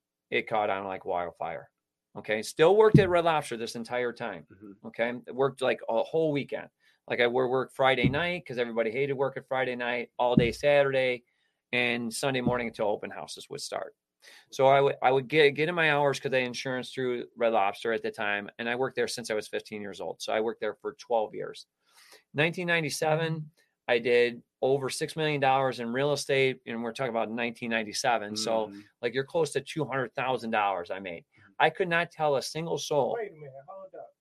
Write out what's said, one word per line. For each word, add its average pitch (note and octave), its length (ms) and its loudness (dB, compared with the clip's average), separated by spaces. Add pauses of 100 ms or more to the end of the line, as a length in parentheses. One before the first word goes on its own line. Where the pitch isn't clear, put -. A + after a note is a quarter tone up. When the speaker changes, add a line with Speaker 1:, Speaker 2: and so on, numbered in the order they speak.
(300)
Speaker 1:
it A#2+ 180 -2
caught G#2+ 220 0
on G2 160 -2
like F#2+ 200 -8
wildfire. E2+ 640 -6 (460)
Okay, G#2+ 280 -4
still E3+ 340 4
worked G#3+ 220 10
at F#3+ 100 4
Red E3+ 160 4
Lobster D3+ 320 0
this A2+ 180 -8
entire A#2+ 380 -4
time. G2+ 400 -10
Speaker 2:
Mm-hmm. G2+ 340 -20
Speaker 1:
Okay, A#2 260 -2 (200)
worked, C3+ 300 0
like, A#2+ 160 2 (100)
a A2+ 140 2
whole D#3+ 280 0
weekend. G#2+ 360 -4 (400)
Like, A#2+ 120 0
I A#2+ 80 6
wor-, B2 220 2
worked B2+ 260 0
Friday C3 340 4
night F3 360 -2
'cause B2 140 -6
everybody A2+ 320 0
hated C3+ 220 -2
working C3 340 -2
Friday C3 280 0
night, A#2+ 440 -4
all B2 160 4
day A#2+ 160 6
Saturday, C3+ 720 2 (500)
and A#2+ 400 0
Sunday C3+ 280 0
morning B2 260 0
until A2 220 -2
open G#2 200 -4
houses - 400 -14
would - 120 -10
start. - 340 -8 (560)
So C3+ 160 4
I C#3 140 8
would, C#3 200 4
I B2+ 100 6
would C3 160 2
get, D3 280 6
get D3+ 120 0
in F3 60 -2
my D#3+ 180 4
hours C#3+ 280 2
'cause C3 120 -4
I C3 80 2
had B2+ 80 0
insurance B2 460 -6
through B2 320 -4 (100)
Red A2+ 180 2
Lobster G#2 380 0
at A2 120 -2
the A2+ 80 -4
time, G#2 380 -2 (100)
and A#2 100 -4
I A#2+ 60 -2
worked B2+ 200 -2
there A#2+ 120 0
since A2+ 240 -6
I - 20 -2
was G#2+ 140 -4
fifteen G#2 340 -8
years G2 180 -10
old. F2+ 220 -8
So G#2 100 -6
I A2 100 2
worked A2 200 -4
there G#2+ 140 -4
for G#2 240 -8
twelve G#2+ 340 -2
years. - 320 -10 (680)
Nineteen E3+ 340 0
ninety-seven, D#3+ 840 0 (380)
I B2 120 4
did A#2+ 420 2 (200)
over C3+ 280 2
six - 260 -6
million D3+ 260 0
dollars C3+ 380 2
in A#2 120 -4
real C#3 220 0
estate, C3+ 540 0
and A#2 160 -6
we're A2+ 100 -6
talking C3+ 160 -4
about A2 220 -2
nineteen A#2 400 -6
ninety-seven. G#2+ 640 -2
So, A2 320 0
Speaker 2:
Mm-hmm. G2+ 120 -14 (220)
Speaker 1:
like, A#2+ 140 -2
you're C3+ 80 0
close D#3 300 -2
to C3+ 80 -2
two D3+ 240 -6
hundred B2 280 -4
thousand B2 380 -2
dollars G2 400 0
I F#2+ 80 -8
made. F2 240 -10
Speaker 2:
Mm-hmm. - 360 -20
Speaker 1:
I D#3 120 6
could F#3 180 -2
not E3+ 220 0
tell D3+ 240 0
a A#2+ 80 0
single E3 340 -6
soul. C#3+ 420 0
Speaker 3:
Wait G3+ 120 -8
a - 20 -20
minute, D3 200 -18 (140)
hold F#3+ 280 -18
up. - 140 -18 (120)